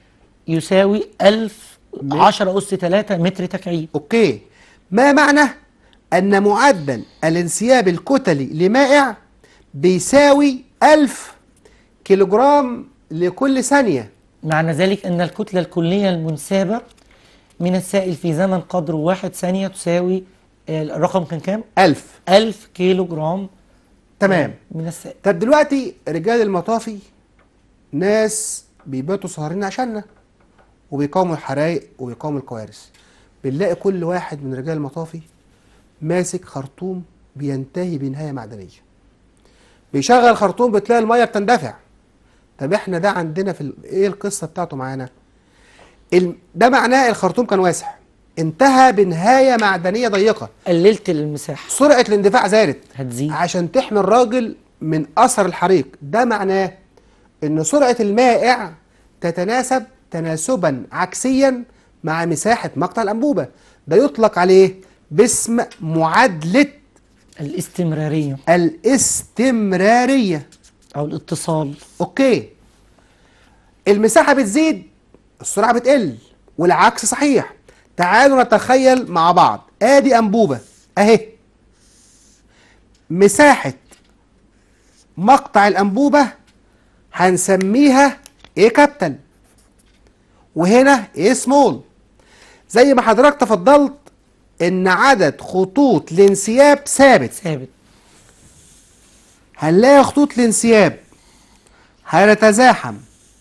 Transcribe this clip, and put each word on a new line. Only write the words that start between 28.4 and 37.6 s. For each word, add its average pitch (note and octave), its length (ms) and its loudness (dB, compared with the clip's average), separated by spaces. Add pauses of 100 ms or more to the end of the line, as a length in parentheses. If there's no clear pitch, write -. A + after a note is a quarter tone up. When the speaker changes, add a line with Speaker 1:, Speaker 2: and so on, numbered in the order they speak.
Speaker 2:
بيباتوا D3+ 440 -8
سهرين E3 340 -8
عشاننا G#3+ 400 -8 (840)
وبيقاوموا D3+ 440 -4
الحرايق D3 540 -6 (100)
وبيقاوموا C3 420 -10
الكوارث. A2+ 380 -16 (680)
بنلاقي D#3+ 300 -4
كل F#3+ 300 -4
واحد D#3+ 400 -8
من C3 100 -10
رجال D3 220 -8
المطافي D#3+ 440 -12 (800)
ماسك F3 420 -4
خرطوم F3+ 580 -12 (340)
بينتهي C#3+ 600 -8